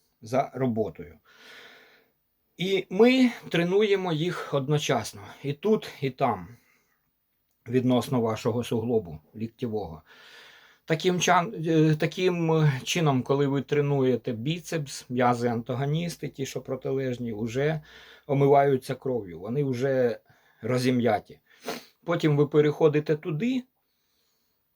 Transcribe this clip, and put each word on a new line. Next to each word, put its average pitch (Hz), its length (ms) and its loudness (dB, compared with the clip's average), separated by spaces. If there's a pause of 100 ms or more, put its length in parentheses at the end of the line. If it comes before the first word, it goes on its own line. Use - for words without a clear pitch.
(220)
за 127 320 -2
роботою. 107 640 -4 (1400)
І 190 320 -2
ми 247 420 6 (180)
тренуємо 185 640 2
їх 156 400 -4
одночасно, 139 680 -2 (220)
і 139 100 -4
тут, 208 360 0 (120)
і 135 80 -2
там, 110 380 -2 (1200)
відносно 123 540 2
вашого 113 420 -2
суглобу 110 560 -2 (160)
ліктєвого. 107 680 -8 (840)
Таким 180 340 0
чан-, 175 340 2 (140)
е, 156 280 4
таким 165 760 2 (120)
чином, 143 400 0
коли 139 240 0
ви 135 140 0
тренуєте 135 720 0
біцепс, 147 800 -6
м'язи-антагоністи, 123 1200 -2
ті, 135 160 -8
що 131 160 -10
протилежні, 127 720 -6
вже 131 480 -2 (460)
омиваються 139 680 4
кров'ю, 104 440 -6
вони 117 240 -4
вже 131 560 0 (420)
розім'яті. 120 800 0 (640)
Потім 165 340 2
ви 147 100 4
переходите 151 680 2
туди, 196 480 -4 (1120)